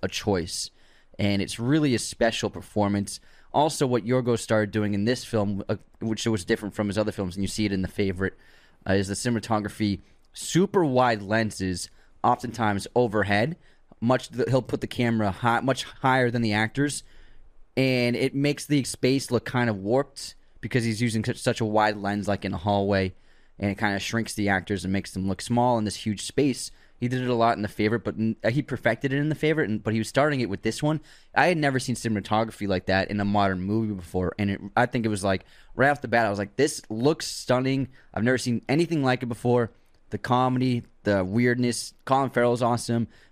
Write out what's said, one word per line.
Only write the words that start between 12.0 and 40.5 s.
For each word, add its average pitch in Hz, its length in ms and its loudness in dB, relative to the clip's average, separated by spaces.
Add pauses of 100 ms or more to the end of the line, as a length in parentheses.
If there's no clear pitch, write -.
oftentimes 113 720 0
overhead. 107 640 2 (460)
Much 123 260 2
th-, 117 220 -2
he'll 131 120 4
put - 200 -6
the - 40 -4
camera 113 460 0
high, 117 280 2
much 131 240 -2
higher 127 460 2
than 120 120 -2
the 110 100 0
actors, 120 500 -2 (760)
and 127 400 2
it 131 180 0
makes 143 320 -2
the 143 180 2
space 131 460 0
look 117 140 2
kind 120 260 0
of 104 80 -2
warped 120 560 -2 (260)
because 117 240 0
he's 110 160 -2
using 110 240 0
such, 127 140 -4
such - 220 -2
a 113 40 0
wide 107 320 2
lens, 101 300 -4
like 98 180 -2
in 95 80 -4
a 95 60 -4
hallway, 98 560 0 (440)
and 101 120 -2
it 98 80 -4
kinda 101 200 0
shrinks 113 360 -4
the 101 140 0
actors 95 360 -2
and 95 80 -2
makes 98 200 -4
them 95 160 -4
look 95 120 -4
small 120 380 2
in 107 60 -2
this 101 120 -4
huge 101 260 -6
space. - 480 -2 (300)
He 123 60 -2
did 127 160 -2
it 123 80 -2
a 123 40 2
lot 117 220 4
in 101 60 -4
The 104 60 -2
Favorite, 107 340 0
but - 160 -6
n-, 110 240 0
uh, 113 80 2
he 139 100 0
perfected 127 520 -2
it 139 60 0
in 147 100 0
The 147 80 -2
Favorite, 151 340 0
and, 107 100 -2
but 110 120 -2
he 110 80 0
was 107 80 -2
starting 143 320 2
it 104 100 -2
with 98 120 -6
this - 200 -2
one. 151 180 0 (320)
I 143 140 4
had 180 100 2
never 143 220 0
seen 123 160 -2
cinematography 107 720 -2
like 92 200 0
that 95 220 2
in 104 120 -2
a 101 40 0
modern 98 360 2
movie 107 340 0
before, 90 420 -2
and 101 140 0
it, 98 100 -4 (160)
I 123 100 4
think 117 200 -2
it - 20 2
was, 101 140 -2
like, 98 220 0 (320)
right 135 140 4
off 143 120 -2
the 123 60 -8
bat, 113 180 2
I 101 40 0
was 101 100 -2
like, 101 160 -6
"This 147 340 0
looks 127 380 0
stunning. 131 580 0 (260)
I've 104 120 -2
never 127 140 4
seen 120 300 -2
anything 160 360 0
like 127 180 0
it 123 40 -6
before." 120 440 0 (400)
The 104 80 -4
comedy, 127 640 0 (220)